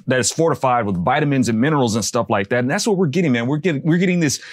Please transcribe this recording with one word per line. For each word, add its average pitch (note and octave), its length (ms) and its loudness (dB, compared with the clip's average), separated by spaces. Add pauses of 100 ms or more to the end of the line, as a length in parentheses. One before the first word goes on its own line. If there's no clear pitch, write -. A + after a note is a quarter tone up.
that B2+ 100 2
it's A#2+ 140 0
fortified C3 540 0
with G2 100 -2
vitamins C3+ 540 0
and A2 100 0
minerals C3+ 340 2
and G#2+ 100 -2
stuff - 240 -2
like G2+ 200 0
that. B2 100 0
And B2+ 120 0
that's G3+ 140 -2
what G#3 120 0
we're F#3 100 2
getting, D#3 240 0
man. A#2+ 160 0
We're D3 120 -2
getting, D#3 240 -2
we're E3+ 160 2
getting F3+ 200 2
this D3+ 240 -2 (100)